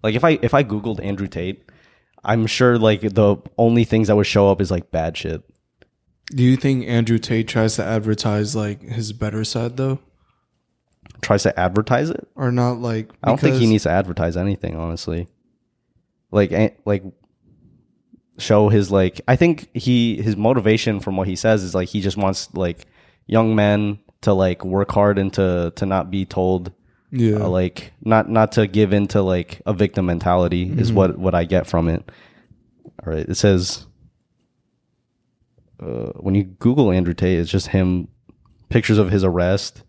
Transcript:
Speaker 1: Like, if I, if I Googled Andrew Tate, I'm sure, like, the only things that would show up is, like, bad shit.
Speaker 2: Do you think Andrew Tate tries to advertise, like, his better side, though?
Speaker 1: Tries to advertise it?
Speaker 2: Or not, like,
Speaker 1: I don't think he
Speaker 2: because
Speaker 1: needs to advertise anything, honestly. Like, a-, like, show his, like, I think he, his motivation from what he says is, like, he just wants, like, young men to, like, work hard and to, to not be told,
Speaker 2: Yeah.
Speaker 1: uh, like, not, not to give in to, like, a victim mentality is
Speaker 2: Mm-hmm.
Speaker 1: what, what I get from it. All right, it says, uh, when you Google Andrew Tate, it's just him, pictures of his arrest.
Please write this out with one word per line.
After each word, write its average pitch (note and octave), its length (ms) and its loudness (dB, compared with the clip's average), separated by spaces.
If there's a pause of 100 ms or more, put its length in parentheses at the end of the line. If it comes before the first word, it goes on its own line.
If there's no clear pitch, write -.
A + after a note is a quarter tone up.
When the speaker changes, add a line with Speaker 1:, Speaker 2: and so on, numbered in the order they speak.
Speaker 1:
Like, G#2+ 120 0
if B2+ 100 0
I, D#3+ 60 4 (100)
if A#2 120 0
I C#3 120 2
Googled G#2 360 -6
Andrew G2 260 -6
Tate, - 420 -8 (560)
I'm A2+ 200 0
sure, A#2+ 320 2
like, G#2+ 240 4
the G2+ 360 2 (200)
only A#2 280 4
things A2 240 2
that G#2 80 4
would G2+ 100 2
show G2+ 220 4
up G2 100 2
is, F#2 100 -2
like, F2 220 -4
bad E2 240 -4
shit. D#2+ 260 -8 (920)
Speaker 2:
Do B2 80 2
you B2+ 140 4
think C3 300 -2
Andrew A#2 320 2
Tate A2+ 280 -2
tries A2 300 0
to F#2 80 -4
advertise, G#2+ 680 -2
like, G#2 280 -6
his A2 320 -8
better G#2+ 320 -6
side, A#2+ 320 -6
though? C3+ 220 -4 (1200)
Speaker 1:
Tries G2+ 220 0
to - 140 0
advertise G#2+ 520 0
it? - 260 -10
Speaker 2:
Or B2+ 160 -4
not, B2 280 -2
like, A2+ 320 -6 (120)
Speaker 1:
I A2+ 60 0
don't B2+ 100 0
think C#3+ 140 2
he C3 60 0
Speaker 2:
because A#2 100 4
Speaker 1:
needs G#2+ 140 2
to - 80 0
advertise F2 440 -2
anything, F2+ 400 -4
honestly. E2 520 -8 (1040)
Like, G#2 200 2
a-, G#2+ 240 0 (100)
like, G2+ 180 -2 (1300)
show G#2 320 4
his, G2+ 220 4
like, F#2+ 360 2
I C3 80 4
think E3+ 400 0
he, A#2 460 0
his G#2 160 -2
motivation A2 600 2
from F#2+ 180 -6
what F#2+ 100 -2
he F#2 80 -4
says G#2+ 280 0
is, F2+ 100 -8
like, F#2 160 -2
he G#2 120 -4
just F#2+ 160 -2
wants, F#2+ 360 -2
like, F2 320 -6 (400)
young A2 300 2
men G#2 420 0 (240)
to, G#2 120 2
like, F#2+ 300 0
work F#2+ 280 -2
hard G2+ 260 2
and G2 160 -2
to, F2+ 440 -2
to G2+ 100 -4
not F#2 240 -2
be F#2+ 140 -4
told, F#2 460 -2 (380)
Speaker 2:
Yeah. A2+ 280 0
Speaker 1:
uh, F#2 120 -2
like, F#2 440 -4 (100)
not, A2 260 2
not A2 220 2
to A2 160 2
give G2+ 260 2
in G2+ 140 2
to, G2+ 160 0
like, F2+ 420 -4
a G#2 80 -2
victim F#2+ 320 0
mentality F2+ 640 0
is A#2 200 0
Speaker 2:
Mm-hmm. G2+ 80 2
Speaker 1:
what, F#2 200 2
what F2+ 160 0
I F2 120 2
get F2+ 200 0
from E2 240 0
it. - 180 -4 (960)
All D#2+ 80 -6
right, D#2+ 160 -4
it F#2 80 -6
says, F#2 520 0 (1900)
uh, A#1+ 360 -10
when F#2+ 180 -2
you G2+ 80 2
Google A#2 480 2
Andrew F2 240 0
Tate, F#2 240 0
it's E2+ 100 -4
just F#2+ 200 -2
him, F#2 380 0 (600)
pictures A2 300 2
of F#2+ 100 2
his F#2+ 140 2
arrest. F2+ 640 -2